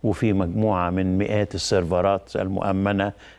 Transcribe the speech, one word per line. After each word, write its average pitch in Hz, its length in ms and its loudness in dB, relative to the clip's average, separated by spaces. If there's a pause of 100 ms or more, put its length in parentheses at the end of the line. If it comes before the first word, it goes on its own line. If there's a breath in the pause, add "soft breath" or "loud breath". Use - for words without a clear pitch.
وفي 110 300 0
مجموعة 95 580 0
من 92 280 0
مئات 104 360 -2
السيرفرات 92 840 0
المؤمنة 98 760 0 (260 loud breath)